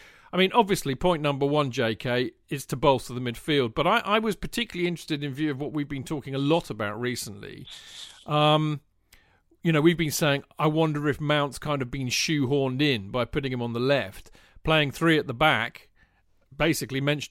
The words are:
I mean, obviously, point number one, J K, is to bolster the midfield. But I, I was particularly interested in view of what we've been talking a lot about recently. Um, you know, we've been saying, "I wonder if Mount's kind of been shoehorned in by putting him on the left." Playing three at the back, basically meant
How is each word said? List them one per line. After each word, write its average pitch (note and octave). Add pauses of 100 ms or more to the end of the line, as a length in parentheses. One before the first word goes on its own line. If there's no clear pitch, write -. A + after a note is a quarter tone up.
(340)
I F3+
mean, F#3
obviously, G3
point F3
number C#3+
one, C#3+
J A#2
K, B2 (160)
is C#3+
to D3
bolster B2+
the B2
midfield. B2
But D3+
I, G#3+
I G#3
was A3
particularly F3+
interested D3+
in C#3
view D3+
of C3
what C#3+
we've D3
been C#3
talking C#3+
a -
lot D3
about G#2+
recently. A2 (600)
Um, D3+ (840)
you E3+
know, D3+
we've E3
been D#3+
saying, C#3 (140)
"I D3+
wonder D3+
if C3+
Mount's D3
kind D3
of B2
been C3+
shoehorned C3+
in A2+
by B2
putting C#3
him B2
on A#2
the A#2
left." B2+ (320)
Playing D3+
three E3
at C#3+
the B2+
back, B2 (680)
basically C#3+
meant C#3+